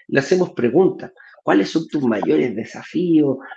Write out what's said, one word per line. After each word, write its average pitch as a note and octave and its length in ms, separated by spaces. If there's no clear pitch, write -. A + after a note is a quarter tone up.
le - 120
hacemos F3+ 300
preguntas. B2 600
"¿Cuáles F#3 260
son E3 160
tus D3 160
mayores A#2 540
desafíos, D3+ 840